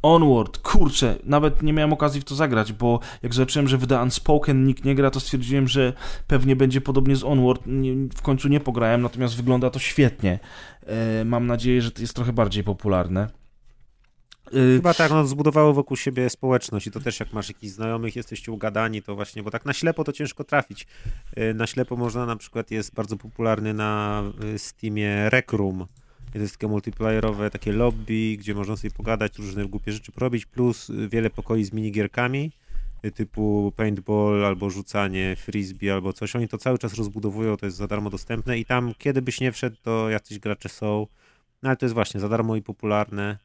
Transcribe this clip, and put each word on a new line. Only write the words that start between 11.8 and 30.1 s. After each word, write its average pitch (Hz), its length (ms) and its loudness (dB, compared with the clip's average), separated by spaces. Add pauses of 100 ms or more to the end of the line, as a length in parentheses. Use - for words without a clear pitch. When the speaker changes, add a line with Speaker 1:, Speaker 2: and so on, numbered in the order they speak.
Speaker 1:
że 117 80 0
to - 100 -14
jest 117 140 -6
trochę 123 180 -2
bardziej 107 320 2
popularne. 95 640 0 (1160)
E, - 40 -18 (260)
Speaker 2:
Chyba 175 180 4
tak, 160 160 4
no, 151 160 4
zbudowało 147 480 4
wokół 139 220 0
siebie 127 340 0
społeczność 127 560 -2
i 110 40 -8
to - 100 -12
też 120 200 -6
jak 110 120 -8
masz 107 160 -6
jakichś 104 240 -14
znajomych, 113 440 -6
jesteście 113 360 -12
ugadani, 110 500 -4
to 104 120 -12
właśnie, 104 280 -10
bo 101 80 -8
tak - 140 -8
na 143 80 -4
ślepo 160 320 -2
to 147 80 -4
ciężko 147 320 -8
trafić. - 420 -4 (500)
E, 110 180 -2
na 110 120 -2
ślepo 123 300 -4
można, 120 300 -4
na 117 100 -6
przykład - 340 -10
jest 110 240 -6
bardzo 107 220 -6
popularny 107 580 -2
na, 107 480 -2 (320)
e, 104 40 -8
Steamie 104 720 -2
Rec 127 220 0
Room. 95 340 -2 (420)
I - 80 -14
to - 60 -8
jest 104 120 -8
takie - 140 -8
multiplayerowe, 107 840 -2
takie - 220 -6
lobby, 110 680 0
gdzie 101 160 -6
można 101 220 -4
sobie - 140 -6
pogadać, 107 480 -4
różne 101 280 -6
głupie 104 260 -8
rzeczy 107 200 -10